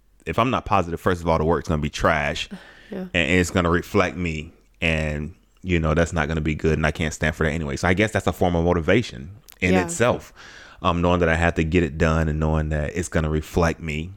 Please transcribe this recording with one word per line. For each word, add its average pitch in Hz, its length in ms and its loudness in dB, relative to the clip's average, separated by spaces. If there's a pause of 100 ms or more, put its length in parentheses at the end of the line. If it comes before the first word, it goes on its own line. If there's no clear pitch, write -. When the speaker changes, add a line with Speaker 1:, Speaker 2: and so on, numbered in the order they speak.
(260)
Speaker 1:
if 82 140 -2
I'm 120 100 2
not 104 160 -4
positive, 85 340 0
first 90 220 -2
of 82 60 -2
all, 82 100 4
the 78 80 0
work's 80 240 0
gonna 78 120 0
be 73 80 -4
trash 78 600 -2 (400)
Speaker 2:
Yeah. 196 120 -10
Speaker 1:
and, 185 120 -12
and 85 260 2
it's 87 120 0
gonna 87 180 2
reflect 87 480 0
me. 80 340 -6 (300)
And, 78 540 -2 (260)
you 90 180 0
know, 80 140 2
that's 82 200 2
not 78 140 0
gonna 80 140 -2
be 78 140 0
good. 78 180 0
And 78 140 0
I 73 40 0
can't 78 220 -4
stand 78 220 -2
for - 80 -2
that 78 80 2
anyway. 73 260 -6
So 90 100 -2
I 92 60 2
guess 101 180 0
that's - 160 -2
a 92 60 -2
form 90 220 0
of 85 100 2
motivation 87 640 0 (320)
in 180 120 2
Speaker 2:
Yeah. 185 120 4
Speaker 1:
itself. 143 480 -2 (480)
Um, 85 200 2
knowing 87 180 4
that 85 100 4
I 80 60 4
have 85 200 2
to 87 80 2
get 85 200 4
it 73 140 -4
done 80 320 2
and 76 100 -2
knowing 78 300 0
that 76 260 -4
it's 87 140 -4
gonna 80 200 0
reflect 78 500 0
me 80 380 -6